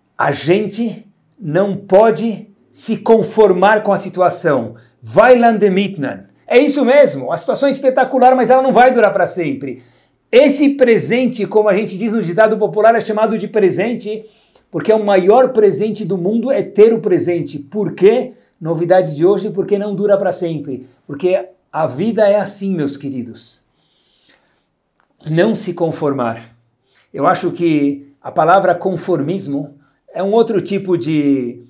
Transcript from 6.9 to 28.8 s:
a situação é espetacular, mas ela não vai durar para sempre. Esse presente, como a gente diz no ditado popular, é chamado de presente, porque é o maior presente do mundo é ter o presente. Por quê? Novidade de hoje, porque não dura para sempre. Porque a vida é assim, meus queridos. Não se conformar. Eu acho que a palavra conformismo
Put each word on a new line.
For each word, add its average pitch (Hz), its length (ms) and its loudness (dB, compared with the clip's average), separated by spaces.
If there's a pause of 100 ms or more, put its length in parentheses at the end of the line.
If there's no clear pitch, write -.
a 175 40 -4
situação 254 300 -2
é 277 40 2
espetacular, 262 640 2
mas 247 140 0
ela 262 120 6
não 262 100 0
vai 247 200 6
durar 214 200 2
para 196 140 0
sempre. 139 560 -8 (480)
Esse 277 400 4
presente, 226 760 0
como 214 220 2
a 196 80 2
gente 196 220 -4
diz 214 140 -4
no 220 100 -2
ditado 208 340 -2
popular, 208 380 0
é 220 60 0
chamado 220 360 -2
de 202 120 -8
presente, 208 760 -2 (460)
porque 156 200 -6
é 214 40 6
o 214 100 0
maior 202 480 4
presente 208 520 0
do 180 120 -4
mundo 220 340 -2
é 208 120 0
ter 220 300 4
o 220 80 -2
presente. 170 580 -2
Por 196 340 -6
quê? 233 400 2 (280)
Novidade 160 540 0
de 156 120 0
hoje, 202 240 0
porque 196 260 -4
não 202 180 -6
dura 202 220 0
para 190 160 -2
sempre. 143 560 -8 (180)
Porque 180 420 -4 (240)
a 156 140 -4
vida 202 420 -2
é 202 80 2
assim, 196 380 -4
meus 143 220 -4
queridos. 123 680 -12 (1700)
Não 185 240 2
se 175 200 -6
conformar. 135 840 -4 (560)
Eu 139 140 -2
acho 180 240 0
que 147 600 -2 (100)
a 131 80 -14
palavra 175 440 2
conformismo 160 1000 -6 (400)